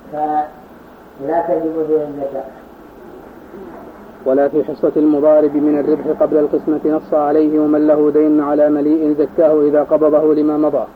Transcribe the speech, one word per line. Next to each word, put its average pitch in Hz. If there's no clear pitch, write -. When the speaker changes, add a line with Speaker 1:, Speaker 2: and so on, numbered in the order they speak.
Speaker 1:
فلا 151
تجب 160
فيه 151
الزكاة. 139
Speaker 2:
ولا 139
في 147
حصة 151
المضارب 151
من 147
الربح 147
قبل 151
القسمة 151
نص 156
عليه: 151
"ومن 151
له 151
دين 151
على 147
مليء 151
زكاه 156
إذا 147
قبضه 151
لما 151
مضى". 143